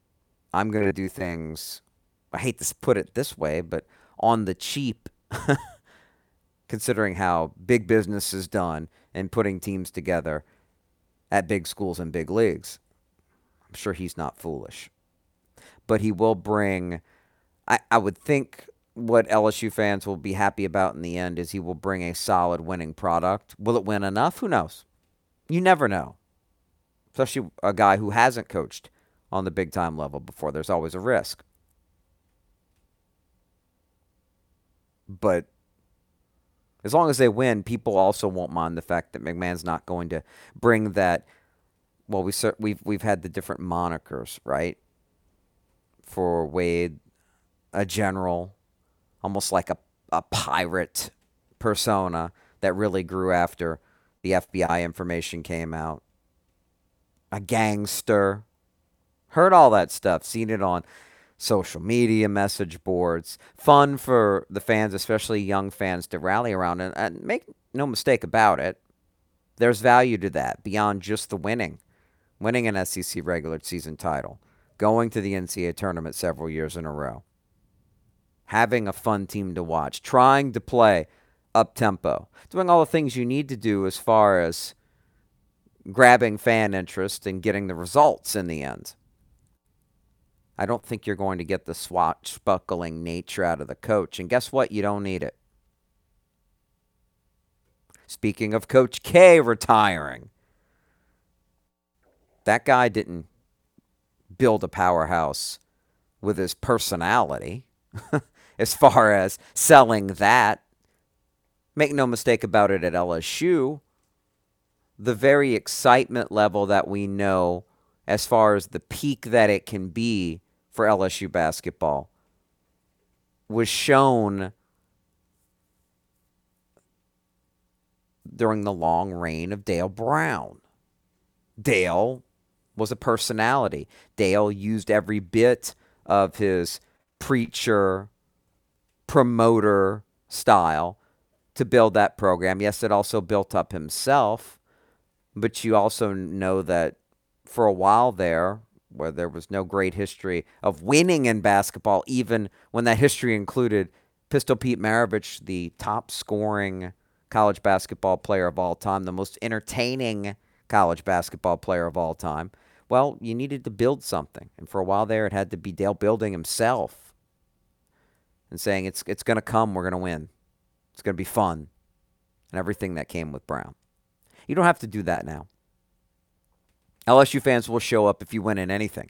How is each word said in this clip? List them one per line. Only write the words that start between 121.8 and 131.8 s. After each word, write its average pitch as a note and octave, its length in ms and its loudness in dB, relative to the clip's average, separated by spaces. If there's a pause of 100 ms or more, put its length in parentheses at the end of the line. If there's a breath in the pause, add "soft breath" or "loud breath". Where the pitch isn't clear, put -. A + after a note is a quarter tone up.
was A2 200 0
shown A2+ 880 2 (3750)
during G#2+ 300 -2
the G2+ 100 -2
long E2 380 -2
reign E2+ 420 -6
of G2+ 100 -12
Dale F2+ 260 -2
Brown. A#2 720 -4 (1000)
Dale G#2 640 0 (520)